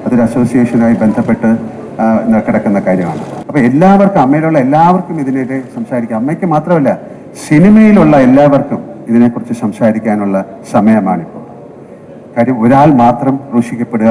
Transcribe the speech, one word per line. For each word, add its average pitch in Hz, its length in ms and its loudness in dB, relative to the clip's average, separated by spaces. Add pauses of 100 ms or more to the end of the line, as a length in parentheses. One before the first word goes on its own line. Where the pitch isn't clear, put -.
അതൊരു 120 180 0
അസോസിയേഷനുമായി 117 720 0
ബന്ധപ്പെട്ട്, 110 560 0 (520)
ആ, 110 440 0
കിടക്കുന്ന 101 320 -2
കാര്യമാണ്. 90 440 -4 (260)
അപ്പോൾ 147 100 -2
എല്ലാവർക്കും, 180 600 2
അമ്മയിലുള്ള 156 380 0
എല്ലാവർക്കും 165 600 0
ഇതിനെതിരെ 131 420 -4 (140)
സംസാരിക്കാം. 117 420 -6
അമ്മയ്ക്ക് 156 360 -4
മാത്രമല്ല, 151 440 0 (480)
സിനിമയിലുള്ള 190 680 6 (100)
എല്ലാവർക്കും 139 540 2 (280)
ഇതിനെക്കുറിച്ച് 120 460 0
സംസാരിക്കാനുള്ള 107 920 -2 (260)
സമയമാണിപ്പോൾ. 101 720 0 (960)
കാര്യം 120 280 -2
ഒരാൾ 135 300 4
മാത്രം 120 420 0
ക്രൂശിക്കപ്പെടുക 113 760 -4